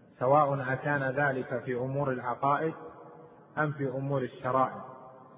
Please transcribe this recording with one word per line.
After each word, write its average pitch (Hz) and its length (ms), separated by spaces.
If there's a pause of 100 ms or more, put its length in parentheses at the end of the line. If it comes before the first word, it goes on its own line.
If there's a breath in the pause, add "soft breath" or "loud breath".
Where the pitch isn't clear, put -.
(180)
سواء 139 540
أكان 143 300
ذلك 131 600
في 127 100
أمور 135 380
العقائد 139 640 (840)
أم 151 140
في 139 160
أمور 135 340
الشرائع، 127 640 (540)